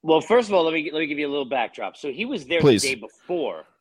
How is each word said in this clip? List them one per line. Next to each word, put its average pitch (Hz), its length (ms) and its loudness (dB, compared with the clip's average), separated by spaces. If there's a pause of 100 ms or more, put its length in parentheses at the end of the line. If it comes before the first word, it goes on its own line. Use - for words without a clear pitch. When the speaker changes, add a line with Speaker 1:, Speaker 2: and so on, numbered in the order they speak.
Speaker 1:
Well, 160 180 4
first 214 300 2
of 202 40 -2
all, 175 80 4
let 160 120 0
me, 160 180 -4
let 156 80 -2
me 165 60 -2
give 147 120 -6
you 147 80 -4
a 143 60 -4
little 143 160 -4
backdrop. 110 480 -4
So 143 160 -8
he 185 140 -8
was 233 180 -8
there 165 160 0
Speaker 2:
Please. 123 220 6
Speaker 1:
the 135 140 -2
day 110 40 -16
before. 107 640 -6 (160)